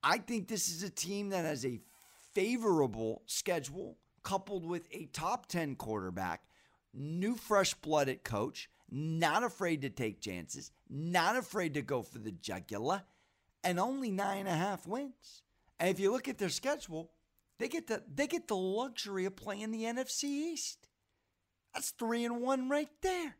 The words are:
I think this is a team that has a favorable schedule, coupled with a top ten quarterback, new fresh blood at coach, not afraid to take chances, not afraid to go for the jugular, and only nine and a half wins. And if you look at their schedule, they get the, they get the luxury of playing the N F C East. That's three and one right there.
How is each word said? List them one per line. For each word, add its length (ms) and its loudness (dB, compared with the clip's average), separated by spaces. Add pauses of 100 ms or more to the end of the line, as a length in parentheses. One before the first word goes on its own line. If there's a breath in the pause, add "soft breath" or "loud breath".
I 160 6
think 280 -2
this 220 0
is 140 -4
a 80 -4
team 400 -2
that 140 0
has 220 -2
a 140 -2 (520)
favorable 920 4
schedule, 720 -2 (240)
coupled 420 -2
with 280 -4
a 140 -10
top 400 -2
ten 280 0
quarterback, 720 -2 (500 soft breath)
new 400 0
fresh 400 4
blood 340 4
at 140 -2
coach, 480 -2 (180 soft breath)
not 540 2
afraid 400 0
to 80 -2
take 300 -2
chances, 500 -8 (180)
not 460 2
afraid 400 0
to 80 0
go 200 -2
for 160 -12
the 120 -6
jugular, 720 -4 (600 soft breath)
and 160 2
only 320 0
nine 280 0
and 80 -4
a 40 2
half 340 0
wins. 560 -6 (380)
And 100 4
if 80 2
you 140 6
look 160 0
at 100 -4
their 100 0
schedule, 640 -2 (480)
they 100 -2
get 200 -4
the, 140 0 (100)
they 140 2
get 200 -2
the 100 2
luxury 680 0
of 100 -2
playing 380 -6
the 140 -2
N 120 -2
F 120 -2
C 420 -2
East. 340 -8 (880)
That's 160 -2
three 340 0
and 160 0
one 280 2
right 220 2 (120)
there. 380 0